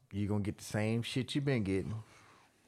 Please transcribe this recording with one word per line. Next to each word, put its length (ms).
you 160
gonna 140
get 180
the 40
same 380
shit 320
you 80
been 220
getting. 320